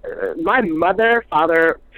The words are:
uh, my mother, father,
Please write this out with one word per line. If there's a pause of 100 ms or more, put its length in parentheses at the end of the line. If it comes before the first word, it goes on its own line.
uh,
my
mother,
father, (180)